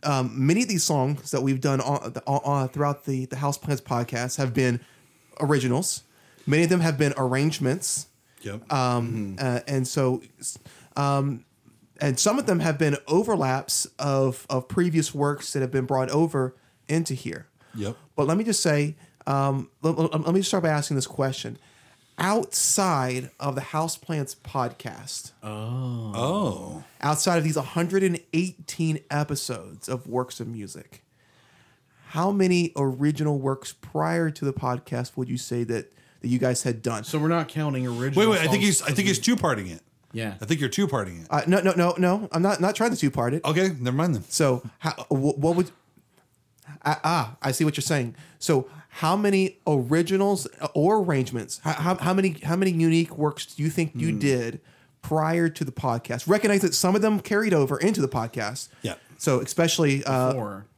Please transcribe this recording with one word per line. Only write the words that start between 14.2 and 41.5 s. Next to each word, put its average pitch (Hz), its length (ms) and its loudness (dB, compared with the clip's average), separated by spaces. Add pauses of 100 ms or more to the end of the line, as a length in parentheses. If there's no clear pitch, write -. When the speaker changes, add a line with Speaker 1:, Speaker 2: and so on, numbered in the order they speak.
Speaker 1:
of 131 180 -2
previous 165 460 2
works 143 380 -2
that 143 80 -2
have 127 100 -2
been 127 160 0
brought 131 240 0
over 147 460 0 (320)
into 160 260 0
here. 98 320 -10 (280)
Speaker 2:
Yep. 110 220 -6 (200)
Speaker 1:
But 147 100 2
let 160 120 2
me 220 60 0
just 220 180 0
say, 151 340 2 (300)
um, 139 420 0 (160)
l-, 160 100 2 (180)
l-, 156 80 0
let 160 140 0
me 190 60 4
start 190 220 0
by 165 80 2
asking 147 240 0
this 131 140 0
question. 127 500 -4 (640)
Outside 160 1160 0
of 139 160 -4
the 131 60 -4
Houseplants 156 760 -4
podcast, - 960 -8 (100)
Speaker 3:
Oh. 113 720 -6
Speaker 2:
Oh. 123 720 -4 (160)
Speaker 1:
outside 151 380 2
of 156 60 0
these 156 120 0
hundred 170 460 0
and 170 180 0 (120)
eighteen 160 640 -2 (100)
episodes 135 800 -4
of 123 200 -6
works 127 320 -4
of 113 80 -8
music, 104 560 -14 (1040)
how 180 240 0
many 180 440 4
original 143 600 0
works 135 340 -4
prior 160 580 -2
to 147 140 -8
the 135 80 0
podcast 123 640 -4
would 127 120 -4
you 123 100 -4
say 123 240 -4
that, 113 300 -4 (280)
that 120 80 -6
you 123 120 2
guys 127 240 2
had 113 180 -2
done? 117 220 -4
Speaker 3:
So 156 160 -4
we're 151 80 0
not 165 200 2
counting 139 380 -2
original 127 320 -2 (100)
Speaker 2:
Wait, 214 80 4
wait, 170 40 2
I 160 100 2
think 190 140 4
Speaker 3:
songs 190 160 4
Speaker 2:
he's, - 20 -8
I - 40 -4
think 151 200 0
he's 196 140 2
Speaker 3:
because - 80 0
we 247 80 6
Speaker 2:
two-parting 110 320 0
it. 82 140 -12 (300)
Speaker 3:
Yeah. 110 280 -6
Speaker 2:
I 110 40 -8
think 151 140 0
you're 135 120 -2
two-parting 110 500 -2
it. 80 100 -16
Speaker 1:
Uh, 151 160 0
no, 180 140 4